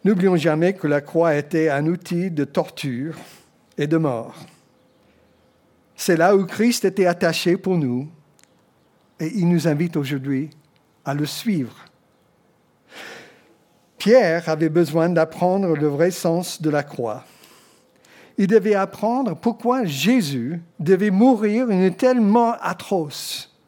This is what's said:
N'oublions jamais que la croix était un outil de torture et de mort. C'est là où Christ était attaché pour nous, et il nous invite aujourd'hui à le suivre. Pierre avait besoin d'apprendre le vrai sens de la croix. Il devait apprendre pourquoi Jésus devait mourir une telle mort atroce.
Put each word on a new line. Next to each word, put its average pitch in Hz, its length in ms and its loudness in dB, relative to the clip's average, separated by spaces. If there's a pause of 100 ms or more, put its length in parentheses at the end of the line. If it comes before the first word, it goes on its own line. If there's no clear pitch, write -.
N'oublions 185 320 2
jamais 165 380 0
que 175 120 -6
la 147 140 2
croix 160 360 0
était 156 320 -2
un 143 180 0
outil 175 440 -4
de 147 140 -2
torture 143 720 -6 (640)
et 143 80 -2
de 160 100 0
mort. 123 400 -2 (1600)
C'est 175 200 0
là 185 200 4
où 196 80 2
Christ 226 400 -2
était 190 220 0
attaché 175 500 0
pour 185 200 -2
nous, 135 320 -2 (1080)
et 160 160 -6
il 175 140 2
nous 170 180 2
invite 165 300 0
aujourd'hui 139 540 -4 (540)
à 139 100 -6
le 147 100 -2
suivre. 143 640 -6 (2000)
Pierre 180 520 4
avait 160 200 0
besoin 165 400 2
d'apprendre 175 680 0
le 147 120 0
vrai 151 240 0
sens 175 500 -4
de 156 80 -2
la 147 140 0
croix. 117 420 -8 (1120)
Il 196 80 2
devait 208 280 4
apprendre 208 600 -2
pourquoi 240 500 -2
Jésus 147 760 -2 (180)
devait 190 320 2
mourir 220 600 2
une 185 240 2
telle 254 260 2
mort 226 400 4
atroce. - 920 -8 (160)